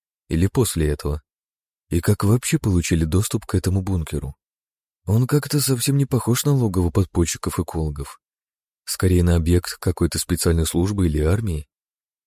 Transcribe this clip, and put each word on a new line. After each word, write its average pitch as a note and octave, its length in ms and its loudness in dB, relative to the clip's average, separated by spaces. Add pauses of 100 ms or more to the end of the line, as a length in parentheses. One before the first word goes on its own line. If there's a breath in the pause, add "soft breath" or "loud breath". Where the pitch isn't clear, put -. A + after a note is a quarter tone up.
(280)
или E2+ 200 2
после E2 400 0
этого? D2 340 -4 (680)
И E2+ 120 0
как G#2 220 0
вообще A#2+ 360 2
получили F2 460 0
доступ F#2 400 -2
к - 100 -4
этому F#2+ 260 0
бункеру? E2+ 540 -6 (720)
Он A2+ 200 2
как-то C#3+ 340 0
совсем C3+ 380 0
не C#3 80 2
похож A#2+ 400 0
на C#3+ 80 2
логово F#2 380 2
подпольщиков-экологов. D#2+ 1300 -2 (680)
Скорее F2+ 380 2
на F2 120 4
объект E2+ 440 2
какой-то E2+ 400 -2
специальной E2 480 0
службы F#2 400 0
или D2+ 120 0
армии. E2+ 480 -2 (600)